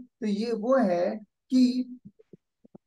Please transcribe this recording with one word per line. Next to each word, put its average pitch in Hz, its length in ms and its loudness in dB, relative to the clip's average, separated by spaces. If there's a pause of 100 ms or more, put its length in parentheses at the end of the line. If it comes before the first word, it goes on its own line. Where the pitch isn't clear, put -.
तो - 260 -12
ये 214 280 -2
वो 240 240 0
है 190 380 0 (340)
कि 254 480 2 (880)